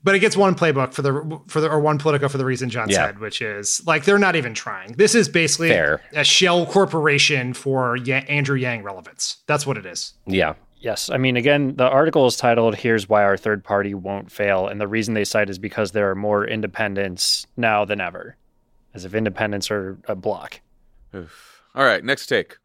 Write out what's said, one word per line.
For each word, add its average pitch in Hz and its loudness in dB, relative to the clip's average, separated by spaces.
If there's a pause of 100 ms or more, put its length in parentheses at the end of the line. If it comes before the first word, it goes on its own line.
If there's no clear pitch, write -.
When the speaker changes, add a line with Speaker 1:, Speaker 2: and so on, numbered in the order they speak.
Speaker 1:
but 196 4
it 196 2
gets 185 2
one 196 4
playbook 135 0
for - -6
the, 151 -2
for - -4
the, 156 2
or 151 2
one 151 2
Politico 143 0
for 139 -4
the 131 -2
reason 127 -4
John 113 -4
Speaker 2:
Yeah. 92 2
Speaker 1:
said, 101 -10
which 104 -8
is, 104 -6
like, 156 0
they're 202 6
not 185 2
even 123 -4
trying. 107 -12
This 202 4
is 202 6
basically 165 0
Speaker 2:
Fair. 80 4 (120)
Speaker 1:
a 151 0
shell 175 4
corporation 147 2
for 127 -2
Ya-, 131 -2
Andrew 143 0
Yang 123 -4
relevance. - -10 (100)
That's 147 -2
what 208 -2
it 98 -12
is. - -12 (120)
Speaker 2:
Yeah. 87 2 (240)
Speaker 3:
Yes. - -6
I 131 -2
mean, 131 2
again, 135 2
the 127 2
article 143 4
is 117 2
titled, 117 2
"Here's 110 0
Why 107 4
Our 98 4
Third 104 -4
Party 101 -2
Won't 98 -8
Fail." 101 0
And 104 -10
the 104 -2
reason 110 -2
they 104 0
cite 104 0
is 95 -10
because 101 -4
there 101 0
are 95 -2
more 104 -2
independents 101 -4 (120)
now 110 2
than 101 -2
ever, 90 -10 (560)
as 95 -14
if 92 -12
independents 104 -2
are 98 -6 (100)
a 107 -4
block. 90 -8 (520)
Speaker 4:
Oof. - -18 (140)
All 135 2
right, 107 4
next 131 -4
take. 104 -2